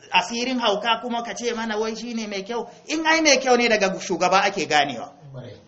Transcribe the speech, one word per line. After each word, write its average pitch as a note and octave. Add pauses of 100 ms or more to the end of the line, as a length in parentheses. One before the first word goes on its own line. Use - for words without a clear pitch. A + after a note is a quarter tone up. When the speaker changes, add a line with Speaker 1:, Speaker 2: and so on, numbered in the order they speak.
(140)
Speaker 1:
asirin A#3+
hauka A3+
kuma A#3
ka A#3
ce A#3
mana A3+
wai A3
shi A#3+
ne A3+
mai G3+
kyau. A3+ (180)
In D#4
ai D#4+
mai D4
kyau B3+
ne A#3+
daga G3+
shugaba F3+
ake G3
ganewa. C#3 (220)
Speaker 2:
Ƙwarai. - (120)